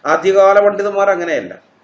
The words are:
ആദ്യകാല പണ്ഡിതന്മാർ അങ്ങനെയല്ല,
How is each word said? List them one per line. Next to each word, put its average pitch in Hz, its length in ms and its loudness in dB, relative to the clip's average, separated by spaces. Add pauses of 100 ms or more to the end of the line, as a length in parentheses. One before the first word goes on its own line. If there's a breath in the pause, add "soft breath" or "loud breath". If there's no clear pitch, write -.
ആദ്യകാല 190 540 2
പണ്ഡിതന്മാർ 202 500 0
അങ്ങനെയല്ല, 160 520 -6 (220)